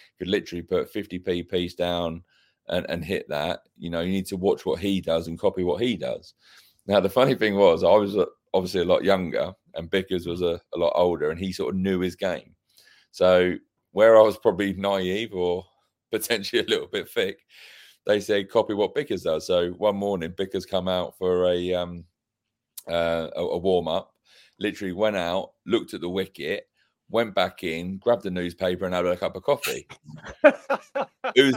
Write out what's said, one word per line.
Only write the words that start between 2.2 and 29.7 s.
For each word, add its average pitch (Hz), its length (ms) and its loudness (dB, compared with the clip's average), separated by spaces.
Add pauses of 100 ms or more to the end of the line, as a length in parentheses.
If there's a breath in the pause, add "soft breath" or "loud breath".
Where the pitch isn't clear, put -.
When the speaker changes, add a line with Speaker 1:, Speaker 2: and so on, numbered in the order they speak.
Speaker 1:
and, 90 200 -2
and 85 160 -6
hit 87 260 -4
that. 73 320 -4 (140)
You 85 140 -10
know, 82 100 -4
you 90 120 -2
need 95 140 -2
to 98 100 -8
watch 92 280 0
what 78 140 -2
he 98 220 -2
does 82 260 -2
and 82 140 -10
copy 92 240 -2
what 87 180 -2
he 120 140 -2
does." 62 380 -10 (520 soft breath)
Now, 98 140 4
the 95 100 2
funny 131 240 2
thing 107 220 2
was, 90 260 6
I 87 80 6
was, 101 260 4
uh, 92 100 4 (280)
obviously 92 280 0
a - 20 -2
lot 90 180 2
younger 90 500 0 (220)
and 85 160 -10
Bickers 92 380 -2
was 87 140 -4
a, 85 180 0 (120)
a - 60 -6
lot 85 160 2
older, 82 380 2
and 85 80 -10
he 95 120 -4
sort 80 220 -4
of 92 60 -4
knew 95 180 0
his 90 160 -2
game. 90 400 -6 (560 soft breath)
So 90 460 4 (340)
where 110 260 8
I 110 60 12
was 107 160 4
probably 98 360 0
naive 98 600 -2
or 90 300 -2 (240)
<laughs> - 240 -20
potentially 110 500 -2
a 92 60 -10
little 104 180 0
bit 92 240 -8
thick, 101 300 -4 (640 loud breath)
they 107 140 2
said, 101 300 0
"Copy 110 240 2
what 98 200 0
Bickers 107 300 -4
does." 80 220 -2
So 87 260 0
one 101 240 0
morning, 98 400 -4
Bickers 95 300 -6
come 92 220 -4
out 90 300 -4
for 90 340 0
a, 90 220 -2
um, 87 300 -6 (840)
uh, 82 480 -2
a, - 40 -4
a 87 180 -2
warm-up, 87 540 0 (460 soft breath)
literally 98 340 -6
went 104 240 0
out, 87 360 -4 (140)
looked 101 280 -2
at 87 60 -12
the 87 80 -6
wicket, 90 600 -6 (420)
went 113 220 0
back 92 300 -2
in, 87 360 -6
grabbed 117 280 0
a 95 40 -4
newspaper 90 560 -4
and 90 80 -4
had 90 120 0
a 87 100 0
cup 90 200 -6
of 92 80 -12
coffee. - 420 -2 (560)